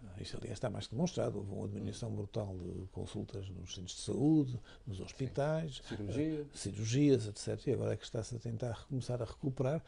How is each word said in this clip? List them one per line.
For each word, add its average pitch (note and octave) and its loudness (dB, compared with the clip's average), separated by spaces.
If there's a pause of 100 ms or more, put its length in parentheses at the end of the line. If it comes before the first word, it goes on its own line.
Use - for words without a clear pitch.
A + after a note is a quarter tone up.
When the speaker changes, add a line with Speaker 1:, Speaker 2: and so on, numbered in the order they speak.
(200)
Speaker 1:
Isso, - -6
aliás, - -6
está B2 0
mais G#2 -4
que - -6
demonstrado. A#2+ 2
Houve G2 -4
uma G2+ -2
diminuição G#2 -2
brutal G#2 -2
de F#2 -6
consultas G2 -6
nos F2+ -8
centros F2+ -8
de - -8
saúde, C3+ 6 (280)
nos F#2+ -4
hospitais, C#3+ 0
Speaker 2:
Sim. A2+ -4
Cirurgia. C#3 0
Speaker 1:
eh, D3 -6 (100)
cirurgias, A2 6
et G#2 -8
cetera. A2 -2
E A2+ 4
agora G#2+ 2
é - 2
que - -12
está-se A#2 -4
a A#2 -6
tentar A#2 -2
recomeçar B2 -2
a G#2+ 0
recuperar C#3 0